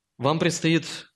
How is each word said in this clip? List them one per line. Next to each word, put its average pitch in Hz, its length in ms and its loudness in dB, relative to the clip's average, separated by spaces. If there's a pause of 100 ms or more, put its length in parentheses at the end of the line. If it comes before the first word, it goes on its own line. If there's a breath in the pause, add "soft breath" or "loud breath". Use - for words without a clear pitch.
(180)
Вам 147 220 0
предстоит 165 760 0